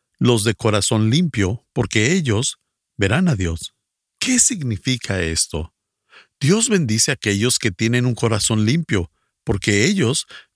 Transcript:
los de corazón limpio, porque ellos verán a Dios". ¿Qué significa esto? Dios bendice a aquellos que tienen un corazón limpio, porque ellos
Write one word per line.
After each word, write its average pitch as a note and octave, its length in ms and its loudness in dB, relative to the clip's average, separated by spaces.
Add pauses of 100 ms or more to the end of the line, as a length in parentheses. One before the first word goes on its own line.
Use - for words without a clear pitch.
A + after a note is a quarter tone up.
(200)
los A#2+ 240 4
de A2+ 100 2
corazón G#2+ 560 0
limpio, B2 600 0
porque A#2 400 0
ellos C3 480 -2 (360)
verán F#2+ 300 2
a D3 80 2
Dios". F2 400 -4 (460)
¿Qué B3+ 180 0
significa B2 840 -2
esto? E2 520 -4 (640)
Dios G3+ 300 2
bendice C#3+ 420 2
a C3+ 40 0
aquellos G#2 440 0
que G#2 140 -2
tienen A#2+ 340 0
un B2 80 0
corazón A2 500 0
limpio, A2+ 460 0 (320)
porque G#2 440 0
ellos D#3+ 400 0 (300)